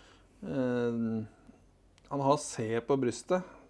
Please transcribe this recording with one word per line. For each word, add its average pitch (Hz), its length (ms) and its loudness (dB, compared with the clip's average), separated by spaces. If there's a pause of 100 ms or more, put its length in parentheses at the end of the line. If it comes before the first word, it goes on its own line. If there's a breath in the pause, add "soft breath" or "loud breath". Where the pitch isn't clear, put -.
(480 soft breath)
Eh, 120 800 0 (840 soft breath)
han 143 100 -4
har 139 180 4
C 117 440 -2
på 139 180 2
brystet. 180 440 0 (260 loud breath)